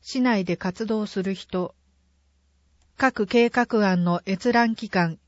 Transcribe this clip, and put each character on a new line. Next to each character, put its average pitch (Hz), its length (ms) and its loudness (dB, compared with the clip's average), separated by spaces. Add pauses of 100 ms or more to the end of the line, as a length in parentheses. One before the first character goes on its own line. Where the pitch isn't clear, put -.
市 - 220 -4
内 214 240 2
で 180 100 0
活 196 300 -6
動 214 180 -2
す 202 180 -6
る 190 120 -2
人。 - 400 -6 (1200)
各 247 300 0
計 233 240 4
画 233 360 0
案 180 180 2
の 175 220 0
閲 190 260 -2
覧 233 220 2
期 220 140 -10
間。 170 400 0